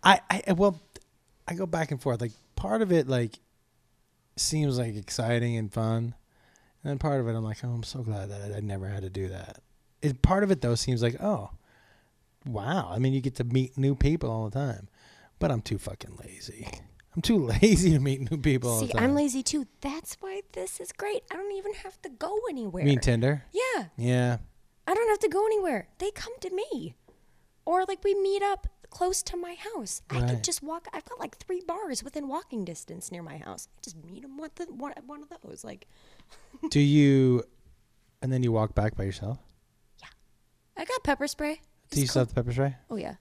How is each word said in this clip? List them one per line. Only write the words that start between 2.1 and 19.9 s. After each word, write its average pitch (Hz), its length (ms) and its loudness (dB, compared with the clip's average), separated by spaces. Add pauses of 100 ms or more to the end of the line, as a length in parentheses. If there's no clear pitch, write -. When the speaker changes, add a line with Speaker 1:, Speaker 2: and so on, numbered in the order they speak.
Speaker 1:
Like, 120 100 -4 (240)
part 214 260 0
of 196 120 2
it, 147 160 4
like, 120 300 0 (960)
seems, 147 400 2
like, 120 180 -2
exciting 117 640 0
and 110 160 -4
fun. 113 400 0 (720)
And 143 80 -4
then 139 80 -2
part 143 200 2
of 120 80 0
it, 117 80 0
I'm 113 80 -2
like, 110 200 -4
"Oh, 123 60 -4
I'm 117 140 -4
so 131 200 -8
glad 101 260 -4
that 101 240 -8
I, 101 40 -6
I - 40 -6
never 98 260 -4
had 98 140 -6
to 95 80 -6
do 95 200 -4
that." 90 300 -12 (420)
It, 139 200 0
part 196 220 6
of 196 80 4
it, 156 100 2
though, 120 140 2
seems 120 280 0
like, 117 180 2
"Oh, 175 300 -2 (960)
wow." 113 440 -4
I 92 100 -4
mean, 131 140 2
you 135 80 2
get 127 140 -4
to 127 80 -4
meet 127 340 0
new 135 180 4
people 143 360 2
all 110 180 -2
the 98 80 -4
time. 110 300 -4 (520)
But 160 120 2
I'm 117 100 0
too 104 160 -4
fucking - 460 -12
lazy. - 440 -14 (480)
I'm 170 60 -4
too 226 160 4
<laughs> 120 240 4
lazy 190 300 10
to 156 80 8
meet 135 320 0
new 156 60 -2
people 131 340 2
all 113 80 2
Speaker 2:
See, 110 80 0
Speaker 1:
the - 60 -4
time. 214 100 2
Speaker 2:
I'm 269 120 6
lazy 269 280 2
too. 285 240 -2 (140)
That's 294 400 -8